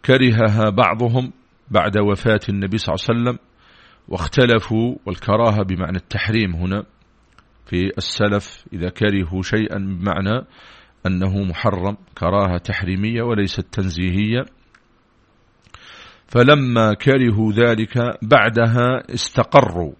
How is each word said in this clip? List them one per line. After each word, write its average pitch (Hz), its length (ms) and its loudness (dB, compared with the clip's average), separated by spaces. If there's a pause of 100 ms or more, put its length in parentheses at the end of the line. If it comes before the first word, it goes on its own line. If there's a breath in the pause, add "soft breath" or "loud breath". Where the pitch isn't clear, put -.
كرهها 110 640 4
بعضهم 117 600 0 (380)
بعد 101 280 0
وفاة 104 500 2
النبي 98 300 -4
صلى - 160 -4
الله - 140 -8
عليه 117 120 0
وسلم 120 280 -4 (600 soft breath)
واختلفوا، 113 880 0 (100)
والكراهة 104 560 0
بمعنى 92 340 -4
التحريم 104 580 -2
هنا 92 280 -4 (840)
في 90 320 -2
السلف، - 720 -4
إذا 90 160 -6
كرهوا 95 540 -2
شيئا 107 360 -2
بمعنى 98 680 -4 (600 loud breath)
أنه 95 360 0
محرم، 95 540 -2 (220)
كراهة 92 400 0
تحريمية 98 640 -4
وليست 104 380 -2
تنزيهية. 95 840 -2 (1800 loud breath)
فلما 123 680 4
كرهوا 113 580 2
ذلك 117 460 0 (240)
بعدها 117 920 2
استقروا 95 840 2